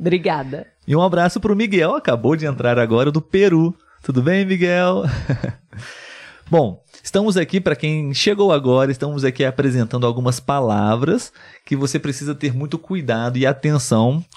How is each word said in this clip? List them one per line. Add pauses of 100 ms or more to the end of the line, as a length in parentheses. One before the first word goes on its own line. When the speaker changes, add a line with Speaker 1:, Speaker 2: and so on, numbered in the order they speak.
Speaker 1:
Obrigada. (220)
Speaker 2:
E
um
abraço
pro
Miguel,
acabou
de
entrar
agora
do
Peru. (280)
Tudo
bem,
Miguel? (720)
<laughs>
Bom, (200)
estamos
aqui,
pra
quem
chegou
agora,
estamos
aqui
apresentando
algumas
palavras (320)
que
você
precisa
ter
muito
cuidado
e
atenção (140)